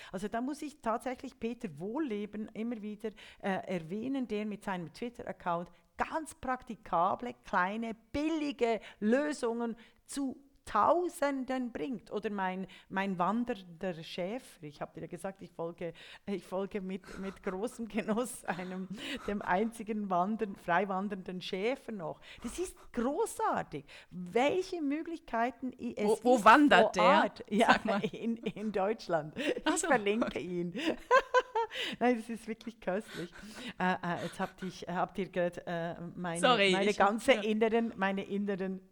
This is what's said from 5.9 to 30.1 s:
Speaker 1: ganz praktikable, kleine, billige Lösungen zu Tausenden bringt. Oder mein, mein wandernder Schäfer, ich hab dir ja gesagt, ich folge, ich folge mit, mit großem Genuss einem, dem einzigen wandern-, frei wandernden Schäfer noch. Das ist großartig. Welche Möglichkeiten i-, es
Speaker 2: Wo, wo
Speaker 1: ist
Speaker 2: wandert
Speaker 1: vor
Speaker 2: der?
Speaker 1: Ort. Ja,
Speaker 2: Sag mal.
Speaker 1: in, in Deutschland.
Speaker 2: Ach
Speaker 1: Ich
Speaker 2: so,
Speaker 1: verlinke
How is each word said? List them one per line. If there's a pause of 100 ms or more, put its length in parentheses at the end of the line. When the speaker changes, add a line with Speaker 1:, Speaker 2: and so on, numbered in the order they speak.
Speaker 1:
ganz
praktikable, (120)
kleine, (160)
billige (180)
Lösungen (280)
zu (300)
Tausenden
bringt.
Oder
mein, (220)
mein
wandernder (100)
Schäfer,
ich
hab
dir
ja
gesagt,
ich
folge, (340)
ich
folge
mit,
mit
großem
Genuss
einem, (400)
dem
einzigen
wandern-,
frei
wandernden
Schäfer
noch. (240)
Das
ist (180)
großartig. (280)
Welche
Möglichkeiten
i-,
es
Speaker 2:
Wo,
wo
Speaker 1:
ist
Speaker 2:
wandert
Speaker 1:
vor
Speaker 2:
der?
Speaker 1:
Ort.
Ja,
Speaker 2:
Sag
mal.
Speaker 1:
in,
in
Deutschland. (320)
Speaker 2:
Ach
Speaker 1:
Ich
Speaker 2:
so,
Speaker 1:
verlinke